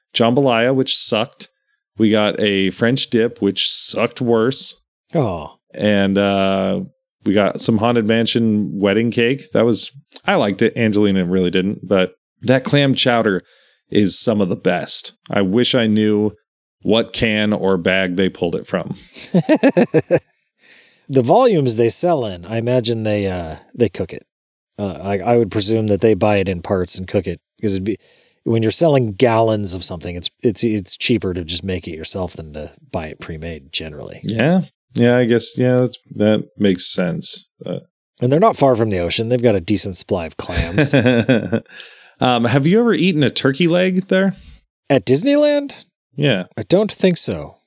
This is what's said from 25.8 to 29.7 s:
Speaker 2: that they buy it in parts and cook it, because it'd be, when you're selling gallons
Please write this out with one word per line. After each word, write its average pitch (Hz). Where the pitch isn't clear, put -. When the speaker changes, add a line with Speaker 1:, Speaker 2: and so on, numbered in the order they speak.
Speaker 2:
that 101
they 113
buy 104
it 98
in 87
parts 92
and 92
cook 98
it, 85
because 101
it'd 95
be, 104
when 113
you're 110
selling 131
gallons 110